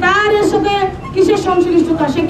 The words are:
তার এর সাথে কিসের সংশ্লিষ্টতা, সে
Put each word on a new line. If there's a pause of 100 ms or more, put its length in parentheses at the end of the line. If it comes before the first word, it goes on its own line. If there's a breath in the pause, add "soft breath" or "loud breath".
তার
এর
সাথে (400)
কিসের
সংশ্লিষ্টতা, (100)
সে